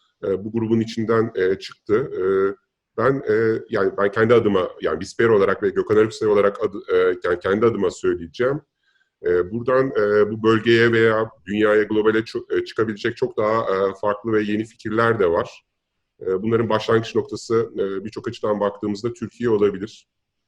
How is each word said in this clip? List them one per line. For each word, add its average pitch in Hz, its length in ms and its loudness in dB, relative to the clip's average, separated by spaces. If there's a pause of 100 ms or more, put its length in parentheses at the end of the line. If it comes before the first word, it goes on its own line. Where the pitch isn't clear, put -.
(240)
e, 98 200 -2
bu 107 80 -10
grubun 113 280 0
içinden, 113 540 -2
e, 95 240 0
çıktı. - 580 -4
E, 95 60 -4 (720)
ben, 135 320 0
e, 113 300 2 (120)
yani 95 280 0
ben 101 120 2
kendi 113 240 2
adıma, 101 340 2 (120)
yani 80 200 -4
Bisper 117 280 0
olarak 98 340 2
ve 101 60 0
Gökhan 95 280 0
Erüksel 110 320 2
olarak 101 360 2
adı, 98 140 -4 (140)
e, 92 40 4 (280)
yani 90 140 0
kendi 104 280 0
adıma 101 240 0
söyleyeceğim. 92 680 -4 (640)
E, 90 280 0
buradan, 127 360 0
e, 104 440 2
bu 110 120 -8
bölgeye 117 500 4
veya 110 380 2 (160)
dünyaya, 107 360 4
globale 107 360 2
ço-, 113 400 -4
e, 87 60 -2
çıkabilecek 110 520 -4
çok - 200 -4
daha, 110 260 0
e, 95 380 0
farklı 107 320 -2
ve 107 100 2
yeni 104 220 -2
fikirler 113 540 0
de 90 120 4
var. 92 340 -4 (560)
E, 95 220 -4
bunların 113 260 0
başlangıç 110 460 0
noktası, 113 600 -2
e, 98 300 -6
birçok 110 240 -10
açıdan 107 320 -4
baktığımızda 104 520 -4
Türkiye 117 380 -6
olabilir, 101 580 -2 (400)